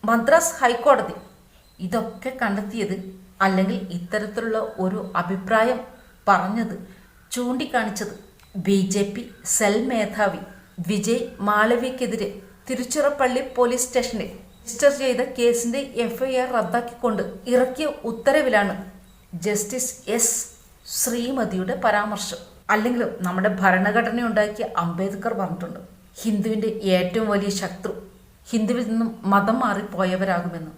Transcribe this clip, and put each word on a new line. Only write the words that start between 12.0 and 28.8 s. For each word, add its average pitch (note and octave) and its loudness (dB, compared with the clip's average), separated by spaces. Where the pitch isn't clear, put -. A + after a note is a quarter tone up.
തിരുച്ചിറപ്പള്ളി C4+ 0
പോലീസ് B3 2
സ്റ്റേഷനിൽ A3+ -2
രജിസ്റ്റർ - 4
ചെയ്ത B3+ 2
കേസിൻ്റെ A#3+ 2
എഫ് - -4
ഐ - -2
ആർ B3+ -2
റദ്ദാക്കിക്കൊണ്ട് A3 -2
ഇറക്കിയ B3+ 2
ഉത്തരവിലാണ് A3+ 2
ജസ്റ്റിസ് A#3+ -2
എസ് - 2
ശ്രീമതിയുടെ A#3+ -2
പരാമർശം. G#3 0
അല്ലെങ്കിലും A3+ 0
നമ്മുടെ F#3 0
ഭരണഘടന G#3 4
ഉണ്ടാക്കിയ G#3 0
അംബേദ്കർ G3 -2
പറഞ്ഞിട്ടുണ്ട്, F3 -6
ഹിന്ദുവിൻ്റെ A3 0
ഏറ്റവും G#3 0
വലിയ G3 0
ശത്രു F#3+ -6
ഹിന്ദുവിൽ A#3 0